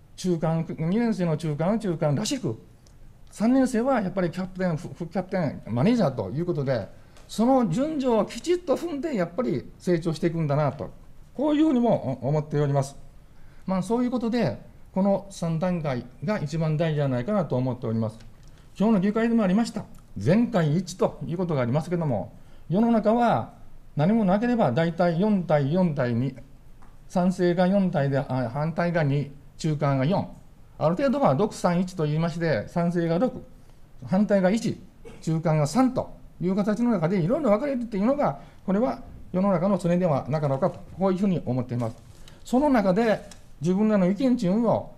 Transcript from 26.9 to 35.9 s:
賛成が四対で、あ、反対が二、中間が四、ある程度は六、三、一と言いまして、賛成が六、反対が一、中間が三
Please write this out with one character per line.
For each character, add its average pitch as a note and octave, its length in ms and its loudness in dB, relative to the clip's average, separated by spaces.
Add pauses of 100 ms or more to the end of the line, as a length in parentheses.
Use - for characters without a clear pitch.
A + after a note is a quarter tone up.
賛 F#3 240 2
成 F3 220 2
が F3+ 140 4
四 F#3+ 240 2
対 C#3 180 0
で、 C#3 80 2
あ、 B2+ 340 -2
反 D3+ 200 -2
対 F3 200 0
が E3 120 2
二、 C#3 260 0 (260)
中 D#3 200 -2
間 C#3+ 220 0
が B2+ 60 2
四、 F3 240 0 (500)
あ D3 100 2
る F3 80 2
程 C#4 120 0
度 C#4 120 0
は F#3 140 4
六、 G3+ 200 0
三、 F3 260 0
一 F#3 140 -4
と D#3 120 -2
言 D3 80 0
い D#3 40 0
ま E3 120 0
し E3 100 -6
て、 D3 260 0
賛 E3+ 240 -2
成 E3+ 160 0
が E3 140 2
六、 B3+ 240 -2 (600)
反 F#3+ 220 2
対 G3+ 140 4
が F3+ 100 4
一、 A3 300 -2 (400)
中 D#3+ 200 -2
間 D#3 180 2
が D3 100 2
三 B3+ 260 2